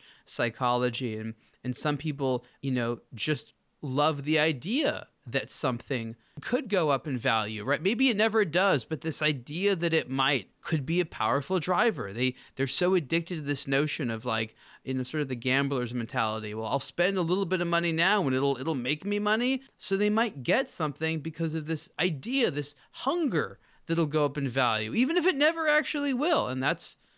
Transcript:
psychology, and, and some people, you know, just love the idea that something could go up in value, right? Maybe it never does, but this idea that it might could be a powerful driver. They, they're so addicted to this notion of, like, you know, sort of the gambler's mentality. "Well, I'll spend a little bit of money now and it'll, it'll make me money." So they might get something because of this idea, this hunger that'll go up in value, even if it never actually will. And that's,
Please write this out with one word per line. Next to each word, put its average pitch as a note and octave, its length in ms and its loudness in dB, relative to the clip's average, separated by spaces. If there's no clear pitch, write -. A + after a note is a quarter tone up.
psychology, B2 920 0
and, A2 180 -6
and B2 120 -2
some D3 220 -2
people, C#3 460 -2
you C3+ 100 -2
know, A#2+ 280 0
just C3+ 400 -4
love C#3+ 440 0
the D#3 140 2
idea D#3+ 680 0
that A#2 260 -4
something A#2+ 640 -2
could C4+ 280 -2
go F3 200 2
up C#3 180 2
in C3+ 100 0
value, A2 460 0
right? C3+ 180 0
Maybe A3+ 280 2
it G#3 80 0
never G#3+ 280 4
does, E3+ 380 2
but D#3 180 -6
this D#3 200 -2
idea D#3 540 0
that E3 180 0
it C3+ 160 2
might C3+ 400 0
could D3 240 0
be E3+ 140 0
a E3+ 60 2
powerful C#3 540 0
driver. D3 520 0
They, B2 240 0
they're C3+ 100 0
so F3+ 300 2
addicted E3 400 0
to D#3 60 -6
this C#3+ 260 -4
notion C#3 420 0
of, A2+ 160 -4
like, A2+ 300 -2
you C3 100 -4
know, B2+ 100 0
sort D3+ 180 -2
of C#3 60 -2
the C3 80 -4
gambler's B2+ 580 0
mentality. A2 600 -2
"Well, A2 120 -4
I'll B2 140 0
spend F#3+ 380 0
a F#3 40 0
little F3+ 240 0
bit E3+ 160 0
of E3+ 60 -2
money E3+ 240 0
now F3 340 2
and C3 100 2
it'll, C3+ 220 2
it'll C#3+ 180 -2
make C3+ 300 -2
me G3+ 140 0
money." A#3+ 420 0
So G3 200 -2
they G#3 120 4
might G#3+ 340 0
get G#3 260 2
something D#3+ 500 -2
because D#3+ 360 -2
of D3+ 100 -4
this D#3 240 -4
idea, F#3 520 0
this C#3 240 -4
hunger B3+ 680 0
that'll D#3+ 200 2
go D3 200 2
up C#3+ 120 -2
in C#3 100 0
value, A2+ 460 0
even C4 240 2
if D#4 80 2
it F4 100 2
never D#4 320 2
actually C#4+ 460 2
will. B3 340 2
And C3 160 -2
that's, - 340 -2